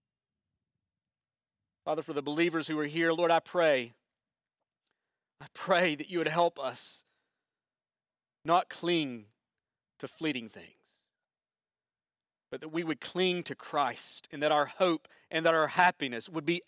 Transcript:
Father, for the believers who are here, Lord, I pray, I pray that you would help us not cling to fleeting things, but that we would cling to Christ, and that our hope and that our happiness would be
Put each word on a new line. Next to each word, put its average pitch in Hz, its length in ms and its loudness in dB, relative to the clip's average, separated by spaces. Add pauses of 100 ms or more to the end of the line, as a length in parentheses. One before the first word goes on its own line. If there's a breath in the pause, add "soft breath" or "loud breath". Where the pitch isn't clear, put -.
(1800)
Father, 156 180 -2
for 160 100 -10
the 143 80 -2
believers 156 480 -2
who 156 100 -4
are 151 60 -2
here, 165 280 0
Lord, 165 180 2
I 165 100 6
pray, 143 540 2 (1500)
I 139 120 -20
pray 175 400 2
that 147 160 -10
you 175 80 -4
would 156 100 0
help 170 300 2
us 127 460 -8 (1400)
not 170 240 4
cling 143 580 -2 (720)
to 135 100 -10
fleeting 127 400 -6
things, - 260 -20 (1800)
but 135 100 -12
that 156 80 -14
we 165 160 -4
would 160 160 -4
cling 180 440 0
to 139 100 -8
Christ, - 760 -4
and 147 120 -6
that 151 100 4
our 147 140 4
hope 175 420 0 (220 soft breath)
and 160 160 0
that 165 80 6
our 156 140 4
happiness 143 600 2
would 160 160 -6
be 170 240 0